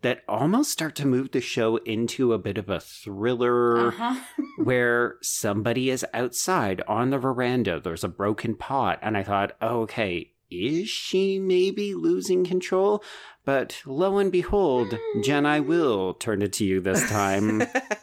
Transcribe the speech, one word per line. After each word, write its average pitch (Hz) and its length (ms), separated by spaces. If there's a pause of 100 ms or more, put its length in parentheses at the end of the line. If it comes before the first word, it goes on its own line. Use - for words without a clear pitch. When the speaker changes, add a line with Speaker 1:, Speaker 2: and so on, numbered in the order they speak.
Speaker 1:
that 127 260
almost 156 440
start - 240
to 143 120
move 131 240
the 135 80
show 113 380
into 117 560
a 110 60
bit 101 180
of 101 120
a 87 120
thriller 120 1040
Speaker 2:
Uh-huh. 240 280 (240)
<laughs> - 260
Speaker 1:
where 120 560
somebody 113 680
is 127 240
outside 120 760
on 113 200
the 139 80
veranda. 123 640
There's 82 240
a 101 60
broken 104 460
pot. 117 460
And 107 140
I 98 80
thought, 101 380
"Oh, 113 220
okay, 95 500 (180)
is 151 380
she 190 500
maybe 190 560
losing 180 480
control?" 185 580 (440)
But 135 400
lo 185 340
and 196 120
behold, 156 680
Speaker 2:
Hmm. - 240
Speaker 1:
Jen, 143 240
I 151 140
will 131 540
turn 104 280
it 101 120
to - 120
you 95 140
this 90 300
time. 101 520
Speaker 3:
<laughs> 240 120 (300)